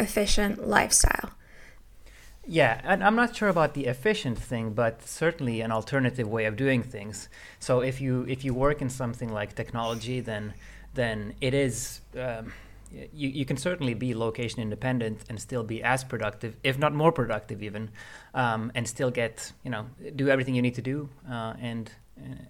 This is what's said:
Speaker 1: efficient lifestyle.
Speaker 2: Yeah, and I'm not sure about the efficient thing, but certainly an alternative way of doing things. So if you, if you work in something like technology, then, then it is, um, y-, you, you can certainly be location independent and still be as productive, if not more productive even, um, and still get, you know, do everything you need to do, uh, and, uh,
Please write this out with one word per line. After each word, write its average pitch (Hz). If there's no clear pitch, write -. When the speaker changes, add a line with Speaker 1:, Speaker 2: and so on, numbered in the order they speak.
Speaker 1:
efficient 208
lifestyle. -
Speaker 2:
Yeah, 135
and 190
I'm 214
not 240
sure 208
about 160
the 139
efficient 135
thing, 113
but 113
certainly 139
an 113
alternative 123
way 110
of 107
doing 131
things. 104
So 127
if 131
you, 127
if 135
you 127
work 143
in 127
something 117
like 104
technology, 117
then, 107
then 110
it 131
is, 135
um, 117
y-, -
you, 143
you 135
can 131
certainly 143
be 123
location 113
independent 110
and 107
still 120
be 110
as 127
productive, 107
if 135
not 147
more 156
productive 110
even, 107
um, 117
and 117
still 131
get, 120
you 131
know, 110
do 135
everything 131
you 123
need 123
to 117
do, 139
uh, 117
and, 117
uh, 131